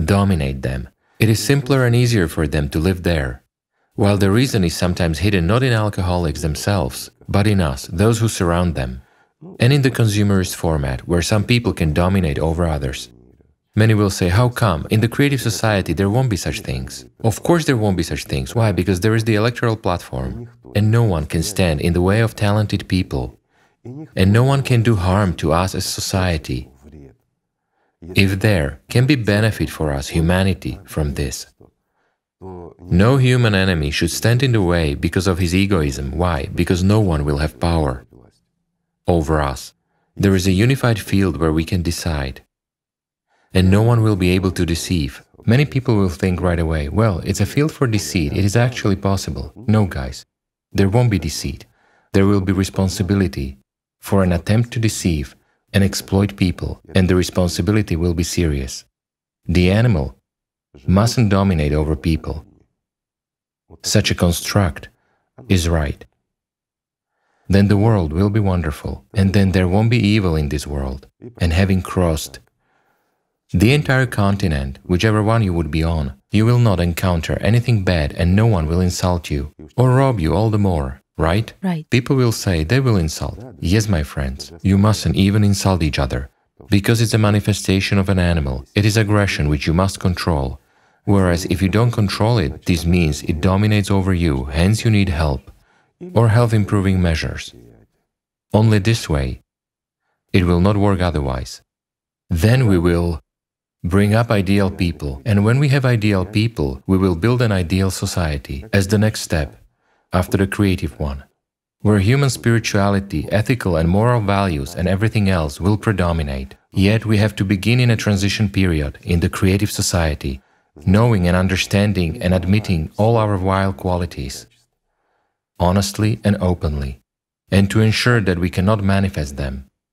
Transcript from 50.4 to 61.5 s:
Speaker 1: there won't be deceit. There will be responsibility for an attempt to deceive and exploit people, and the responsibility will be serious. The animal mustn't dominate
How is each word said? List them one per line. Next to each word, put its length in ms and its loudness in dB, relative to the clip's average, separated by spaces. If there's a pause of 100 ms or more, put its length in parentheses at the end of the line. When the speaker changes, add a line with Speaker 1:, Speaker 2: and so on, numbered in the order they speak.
Speaker 1:
there 180 2
won't 200 2
be 80 2
deceit. 480 -8 (480)
There 140 4
will 140 2
be 120 0
responsibility 1040 -2 (420)
for 220 0
an 100 2
attempt 400 0
to 80 -6
deceive 560 -2 (380)
and 100 2
exploit 540 0
people, 440 -4 (140)
and 140 4
the 60 4
responsibility 800 0
will 160 -2
be 100 -2
serious. 600 -4 (600)
The 240 2
animal 460 0 (720)
mustn't 420 2
dominate 440 2